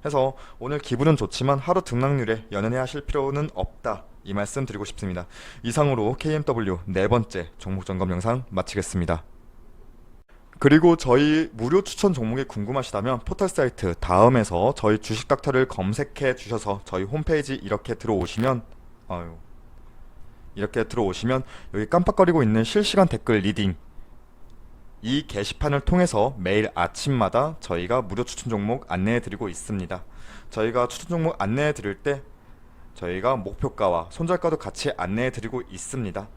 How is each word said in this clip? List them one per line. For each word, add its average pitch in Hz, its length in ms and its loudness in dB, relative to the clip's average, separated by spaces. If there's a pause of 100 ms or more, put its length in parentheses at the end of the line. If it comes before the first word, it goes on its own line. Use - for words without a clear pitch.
해서 139 320 0 (240)
오늘 143 180 -4
기분은 143 380 4
좋지만 135 420 0
하루 175 240 0
등락률에 120 680 0
연연해 107 240 0
하실 131 240 -4
필요는 143 540 -2
없다, 95 500 -6 (180)
이 101 120 -8
말씀 101 320 -2
드리고 101 180 -6
싶습니다. 90 420 -6 (380)
이상으로 120 500 2
케이엠더블유 123 720 0
네 95 240 2
번째 98 500 0
종목 95 280 -6
점검 92 260 -2
영상 113 380 0
마치겠습니다. 90 760 -2 (1400)
그리고 160 340 10
저희 151 580 4
무료 127 300 2
추천 196 300 2
종목이 123 320 -2
궁금하시다면 120 760 -2
포털 185 280 -2
사이트 120 460 0
다음에서 107 840 4
저희 107 220 4
주식 - 280 -4
닥터를 131 400 2
검색해 127 680 -2
주셔서 104 480 -4
저희 92 180 -4
홈페이지 143 540 -2
이렇게 104 380 -4
들어오시면, 113 680 0 (460)
아유, 87 260 -8 (1200)
이렇게 104 300 -2
들어오시면 117 580 0 (320)
여기 107 120 0
깜빡거리고 175 580 4
있는 110 180 4
실시간 202 460 4
댓글 110 300 2
리딩, 98 380 0 (1200)
이 135 280 -2
게시판을 139 540 0
통해서 139 560 4
매일 98 360 2
아침마다 117 880 0
저희가 92 420 -2
무료 101 220 -4
추천 - 260 -8
종목 110 400 -2
안내해 101 300 0
드리고 101 280 -8
있습니다. 92 560 -6 (460)
저희가 117 380 0
추천 - 200 -12
종목 165 320 -2
안내해 131 320 0
드릴 101 300 -6
때 139 180 -2 (720)
저희가 95 420 -2
목표가와 95 760 -2
손절가도 170 460 0
같이 - 400 -6
안내해 107 340 -2
드리고 120 400 -8
있습니다. 101 680 -8